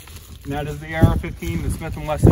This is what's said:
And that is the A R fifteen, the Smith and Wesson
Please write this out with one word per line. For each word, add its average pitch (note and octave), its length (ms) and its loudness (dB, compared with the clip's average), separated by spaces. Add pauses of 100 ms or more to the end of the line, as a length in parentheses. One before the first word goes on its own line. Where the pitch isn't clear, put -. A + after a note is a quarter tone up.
(460)
And C#3 80 -4
that D3 140 -4
is D3 120 -6
the D#3 140 -8
A D#3+ 120 4
R - 120 6
fifteen, E3+ 440 -4
the - 80 -2
Smith - 280 -6
and D3+ 100 -8
Wesson - 240 6